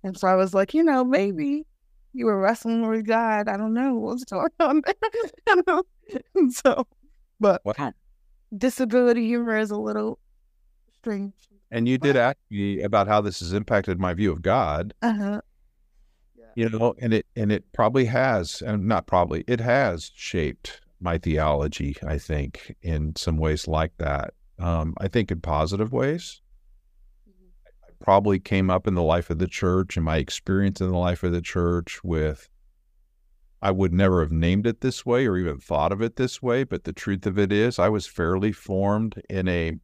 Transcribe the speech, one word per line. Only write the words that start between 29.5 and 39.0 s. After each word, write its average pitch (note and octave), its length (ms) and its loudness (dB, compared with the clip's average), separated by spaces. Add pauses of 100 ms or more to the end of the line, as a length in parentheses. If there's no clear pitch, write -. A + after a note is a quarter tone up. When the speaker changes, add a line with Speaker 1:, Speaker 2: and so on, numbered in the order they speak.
Speaker 2:
and E2 80 0
my D#2 140 0
experience F#2+ 600 -2
in F#2 120 0
the F2 60 0
life F2 260 0
of F2 80 0
the E2+ 100 -2
church F2 600 -2
with, D#2 440 -2 (1120)
I G2 100 2
would F#2 200 2
never F#2 280 4
have D#2 100 0
named F2 380 2
it A2+ 120 -4
this - 240 -4
way B2 220 2
or F#2 120 0
even D#2+ 200 -4
thought D2+ 320 0
of G2+ 120 -2
it A2+ 140 -4
this B2+ 240 -2
way, B2+ 220 0
but - 220 -6
the E2 80 -8
truth G2 340 -4
of F#2+ 100 0
it G2+ 140 2
is G#2+ 300 2
I F2+ 80 4
was G#2+ 180 -2
fairly F#2+ 460 0
formed G2+ 760 -2